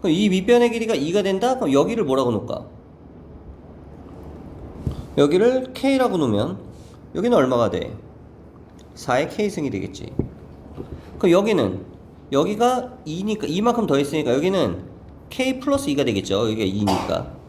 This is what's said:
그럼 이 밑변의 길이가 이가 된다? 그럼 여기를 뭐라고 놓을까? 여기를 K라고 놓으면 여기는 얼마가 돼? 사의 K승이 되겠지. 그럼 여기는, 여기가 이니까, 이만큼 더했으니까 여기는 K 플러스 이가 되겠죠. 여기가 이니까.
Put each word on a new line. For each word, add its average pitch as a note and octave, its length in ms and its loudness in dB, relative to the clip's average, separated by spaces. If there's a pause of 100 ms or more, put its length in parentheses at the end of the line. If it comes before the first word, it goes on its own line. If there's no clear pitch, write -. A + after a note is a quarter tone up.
그럼 D#3+ 140 2
이 G#3 140 4
밑변의 A#3 420 4
길이가 A3+ 240 -2
이가 E3+ 260 0
된다? G3 380 0
그럼 C#3+ 120 0
여기를 F#3 340 4
뭐라고 C3 260 2
놓을까? - 340 -4 (2500)
여기를 A3+ 560 4
K라고 B3+ 420 2
놓으면 C3 400 0 (560)
여기는 A3+ 240 2
얼마가 B2+ 320 4
돼? - 260 -4 (1000)
사의 C#3 340 0
K승이 F#3+ 400 -2
되겠지. - 420 -8 (1080)
그럼 F3+ 120 4
여기는, E3+ 540 2 (460)
여기가 A3+ 760 0
이니까, G3 400 -4
이만큼 A3 400 2
더했으니까 C#3 480 0
여기는 C#3+ 480 0 (480)
K C4 300 -2
플러스 C#4 320 0
이가 C#3 120 2
되겠죠. G#2+ 460 0
여기가 A2 140 -2
이니까. F#2 680 0 (180)